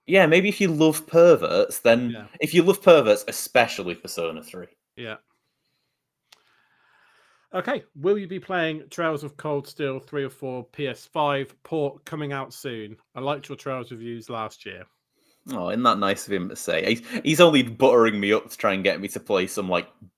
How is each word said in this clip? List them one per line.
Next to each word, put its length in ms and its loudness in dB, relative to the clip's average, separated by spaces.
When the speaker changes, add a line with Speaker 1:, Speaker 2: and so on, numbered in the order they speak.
Speaker 1:
Yeah, 200 4
maybe 220 4
if 120 -2
you 80 2
love 400 2
perverts, 720 4
then 300 2
Speaker 2:
Yeah. 160 -12
Speaker 1:
if 160 -4
you 80 6
love 200 2
perverts, 440 6
especially 680 -2
Persona 480 -8
three. 240 -18
Speaker 2:
Yeah. 220 -14
Okay, 300 -4
will 200 0
you 120 -8
be 100 -10
playing 520 -4
Trails 340 -4
of 120 -14
Cold 300 -6
Steel 320 -8
three 240 -8
or 80 -8
four 360 -12
P 200 -10
S 180 -10
five 600 -4
port 400 -6
coming 280 -10
out 220 -10
soon? 420 -12
I 40 -12
liked 280 -8
your 80 -14
Trails 340 -10
reviews 400 -14
last 340 -10
year. 200 -16
Speaker 1:
Oh, 180 -6
isn't 120 -4
that 160 2
nice 300 -2
of 40 -4
him 180 -4
to 40 -14
say? 400 -2
He's, 300 -10
he's 160 2
only 240 6
buttering 560 2
me 120 0
up 180 -2
to 60 -18
try 180 0
and 100 -4
get 160 0
me 80 -8
to 100 -10
play 300 -2
some, 200 -6
like, 200 -2